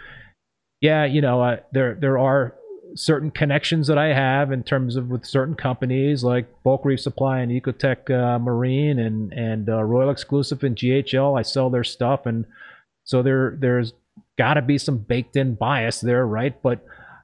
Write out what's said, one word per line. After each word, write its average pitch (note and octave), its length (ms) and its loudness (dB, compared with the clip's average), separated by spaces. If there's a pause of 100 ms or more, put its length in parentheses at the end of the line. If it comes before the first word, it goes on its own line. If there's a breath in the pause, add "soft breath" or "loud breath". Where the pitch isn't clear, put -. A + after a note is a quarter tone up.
(800 loud breath)
Yeah, D3+ 240 4
you C#3+ 160 2
know, B2 220 2
uh, A#2+ 140 2 (160)
there, B2+ 280 0
there C3+ 180 2
are C3+ 360 2 (420)
certain D3+ 340 0
connections D3+ 560 0
that D3 120 2
I D#3 100 2
have C3+ 420 2
in B2+ 140 -4
terms B2+ 320 -2
of B2 120 -4
with B2 160 -4
certain C#3 300 0
companies C3 680 0
like B2 220 2 (180)
Bulk C3 200 2
Reef C3+ 140 2
Supply C3 420 -2
and A#2+ 120 -2
Ecotech, C3 580 -2
uh, B2 300 2
Marine B2+ 580 0
and, A2 340 -2
and, A2 360 -4
uh, A2 160 0
Royal B2+ 260 2
Exclusive C#3+ 540 -2
and B2+ 100 0
G B2 160 0
H C3+ 240 0
L. C3+ 220 2
I A#2 60 0
sell C3 280 -2
their A#2+ 140 0
stuff, B2+ 420 -2
and A2+ 180 -2 (600 loud breath)
so B2+ 180 0
there, C3 380 2
there's B2 320 0 (440)
gotta C3+ 260 2
be C#3 160 2
some C3 200 -2
baked A#2+ 380 -4
in C3 180 0
bias A2+ 460 -2
there, B2 260 2
right? A2+ 340 -4
But, A#2+ 240 0 (400 loud breath)